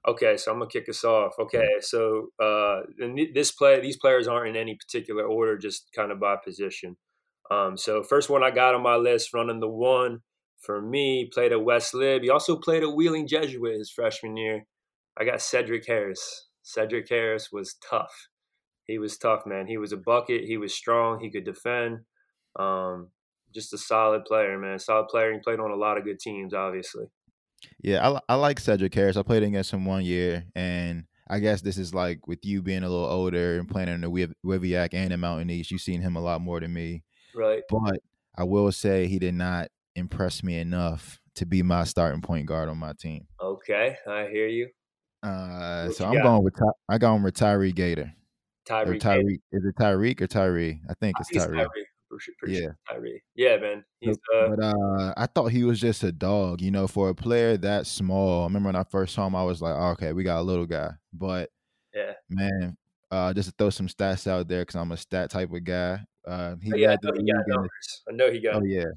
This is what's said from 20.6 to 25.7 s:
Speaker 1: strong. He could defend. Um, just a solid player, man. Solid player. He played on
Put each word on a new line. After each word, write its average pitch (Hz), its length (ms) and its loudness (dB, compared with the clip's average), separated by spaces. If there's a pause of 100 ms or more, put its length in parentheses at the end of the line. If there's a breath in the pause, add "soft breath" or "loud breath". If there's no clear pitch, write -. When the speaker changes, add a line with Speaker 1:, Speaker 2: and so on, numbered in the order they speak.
Speaker 1:
strong. 117 460 0
He 113 100 -10
could 101 140 -8
defend. 117 560 -4 (580)
Um, 92 520 -4 (440)
just 107 200 -12
a 101 40 -10
solid 110 460 2
player, 101 340 2
man. 98 220 -6
Solid 110 300 2
player. 113 240 2
He 104 60 -6
played 113 200 -2
on 110 120 -2